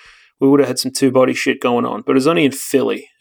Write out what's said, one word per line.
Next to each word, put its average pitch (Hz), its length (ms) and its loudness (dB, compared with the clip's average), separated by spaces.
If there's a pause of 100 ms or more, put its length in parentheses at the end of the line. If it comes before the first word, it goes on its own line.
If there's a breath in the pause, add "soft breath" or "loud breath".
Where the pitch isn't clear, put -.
(380 soft breath)
we 135 100 2
would 139 120 4
have 131 80 0
had 123 100 -6
some 131 140 -8
two-body 131 400 2
shit - 300 -4
going 120 240 0
on, 117 160 -8
but 131 100 -2
it - 40 2
was 131 100 2
only 165 180 2
in 131 80 0
Philly, 117 560 -4 (120)